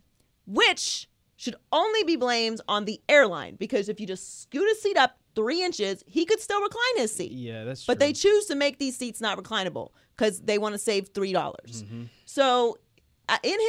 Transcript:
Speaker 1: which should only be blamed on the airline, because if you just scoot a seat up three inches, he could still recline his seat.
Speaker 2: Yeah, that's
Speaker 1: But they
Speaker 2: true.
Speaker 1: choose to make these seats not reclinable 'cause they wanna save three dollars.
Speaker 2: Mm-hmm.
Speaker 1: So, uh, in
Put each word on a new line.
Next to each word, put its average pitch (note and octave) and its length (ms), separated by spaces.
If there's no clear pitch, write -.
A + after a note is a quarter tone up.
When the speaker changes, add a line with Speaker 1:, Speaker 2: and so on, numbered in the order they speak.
Speaker 1:
which - 600
should - 200
only G#4 320
be D#4+ 120
blamed A#3 520
on G#3 160
the G#3 240
airline, E3+ 480
because G3+ 320
if G#3+ 100
you G#3+ 80
just - 360
scoot F4+ 280
a A4 40
seat G4+ 240
up C4 180
three C4 300
inches, G#3 420
he E4 200
could G#4+ 120
still G4+ 220
recline A#4 380
his A3+ 160
seat. - 180
Speaker 2:
Yeah, A2+ 320
that's B2+ 220
Speaker 1:
But B3 120
they D4 140
Speaker 2:
true. - 180
Speaker 1:
choose G#4 160
to D#4+ 80
make C#4+ 240
these C4+ 200
seats A#3 240
not G#3 200
reclinable F#3 500
'cause G#3+ 240
they G#3 160
wanna G#3 180
save G3 380
three G3 180
dollars. A#2+ 500
Speaker 2:
Mm-hmm. A#2 200
Speaker 1:
So, B3 500
uh, - 160
in F#4+ 160